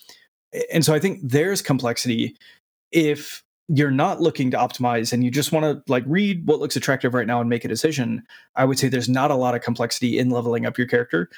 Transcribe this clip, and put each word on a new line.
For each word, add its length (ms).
A-, 220
and 100
so 80
I 60
think 240
there's 400
complexity. 720
If 500
you're 220
not 300
looking 320
to 40
optimize 560
and 120
you 60
just 200
wanna, 380
like, 180
read 400
what 140
looks 160
attractive 380
right 120
now 140
and 100
make 140
a 40
decision, 540
I 100
would 140
say 100
there's 200
not 240
a 20
lot 220
of 60
complexity 580
in 100
leveling 360
up 120
your 80
character, 520